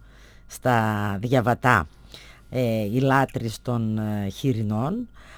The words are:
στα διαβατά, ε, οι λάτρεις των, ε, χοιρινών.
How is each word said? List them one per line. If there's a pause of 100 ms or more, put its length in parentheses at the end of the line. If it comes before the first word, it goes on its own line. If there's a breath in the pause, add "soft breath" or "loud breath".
(540 soft breath)
στα
διαβατά, (600 loud breath)
ε,
οι
λάτρεις
των,
ε,
χοιρινών. (300 soft breath)